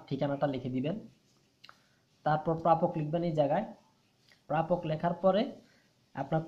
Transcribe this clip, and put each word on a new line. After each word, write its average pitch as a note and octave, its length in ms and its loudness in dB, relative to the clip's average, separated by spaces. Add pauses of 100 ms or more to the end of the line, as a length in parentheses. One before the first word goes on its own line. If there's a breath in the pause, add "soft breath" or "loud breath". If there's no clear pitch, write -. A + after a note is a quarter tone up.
ঠিকানাটা C#3 400 -2
লিখে C3 220 -4
দিবেন। C3+ 300 -2 (1200 soft breath)
তারপর D#3 320 0
প্রাপক E3 420 2
লিখবেন D#3 260 -2
এই F3 80 0
জায়গায়। D3+ 340 2 (800 soft breath)
প্রাপক D#3+ 380 0
লেখার D#3+ 280 0
পরে F#3+ 380 2 (640 soft breath)
আপনার D#3 340 0